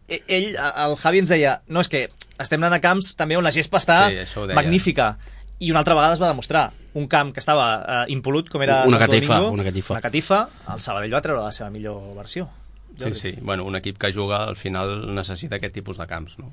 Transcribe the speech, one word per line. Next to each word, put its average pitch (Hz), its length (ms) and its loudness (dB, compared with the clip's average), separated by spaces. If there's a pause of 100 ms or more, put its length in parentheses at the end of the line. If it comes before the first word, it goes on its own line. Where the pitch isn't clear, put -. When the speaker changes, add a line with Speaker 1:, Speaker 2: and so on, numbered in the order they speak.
Speaker 1:
E-, 165 180 -8
ell, 190 320 0
a-, 139 140 -2 (160)
el 147 80 0
Javi 185 260 4
ens 170 80 0
deia, 147 380 4
"No, 165 160 0
és 185 80 -2
que 131 160 -2 (340)
estem 151 200 0
anant 175 160 4
a - 40 0
camps 185 360 2
també 160 200 0
on 180 80 2
la 151 80 2
gespa 160 240 2
està 170 220 6 (100)
Speaker 2:
Sí, - 140 -2
això - 200 -8
ho - 60 -4
deia. 95 80 4
Speaker 1:
magnífica". 151 540 2 (500)
I 170 80 -2
una 156 140 4
altra 170 100 4
vegada 156 220 6
es 156 60 -6
va 180 100 2
demostrar. 135 400 0 (260)
Un 147 80 -4
camp 143 260 2
que - 60 -10
estava, 143 280 2 (360)
eh, 120 100 -4
impolut, 139 380 -2
com 143 120 -4
era 135 200 4
Speaker 3:
Una 123 160 6
Speaker 1:
Santo 107 140 4
Speaker 3:
catifa, 113 240 4
Speaker 1:
Domingo. - 180 2
Speaker 3:
una 101 100 -2
catifa. 95 300 -4
Speaker 1:
Una 113 80 -4
catifa, 160 460 0 (260)
el 104 60 -10
Sabadell 107 340 -6
va 147 80 0
treure 147 180 -2
la 107 120 -6
seva 104 180 -10
millor 101 460 -12
versió. 127 320 -10 (500)
Speaker 2:
Sí, 127 60 -12
Speaker 1:
Jordi. 110 160 -6
Speaker 2:
sí. 95 200 -8
Bueno, 95 240 -4
un 95 120 -6
equip 98 200 -6
que 98 160 -4
juga, 101 320 -4
al 107 120 -8
final, 98 580 -6
necessita 98 420 -8
aquest 101 180 -8
tipus 95 240 -12
de 82 100 -10
camps, 85 320 -12
no? 127 120 -16